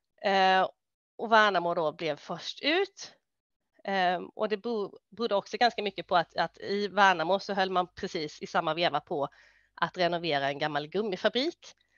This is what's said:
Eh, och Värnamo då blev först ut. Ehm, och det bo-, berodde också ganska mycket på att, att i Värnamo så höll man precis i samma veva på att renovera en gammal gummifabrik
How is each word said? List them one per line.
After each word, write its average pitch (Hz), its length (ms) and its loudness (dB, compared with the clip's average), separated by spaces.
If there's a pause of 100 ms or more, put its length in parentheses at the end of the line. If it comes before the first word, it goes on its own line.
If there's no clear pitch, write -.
(220)
Eh, 190 480 4 (460)
och 214 160 -6
Värnamo 196 420 4
då 165 180 0
blev 160 240 -4
först - 460 -12
ut. 349 520 -2 (680)
Ehm, 180 460 -2
och 214 200 -4
det 208 80 -4
bo-, 208 420 -6 (100)
berodde 220 260 -4
också 196 220 -4
ganska - 260 2
mycket - 240 -6
på 185 100 2
att, - 180 0
att 165 220 -4
i 202 300 -4
Värnamo 185 520 4
så 202 140 -6
höll 190 160 0
man 180 180 0
precis 170 540 -8
i - 60 -10
samma - 260 -2
veva 156 260 0
på 143 280 -4 (480)
att - 220 -4
renovera 170 500 0
en 143 120 -4
gammal 151 280 -2
gummifabrik 220 880 -4 (220)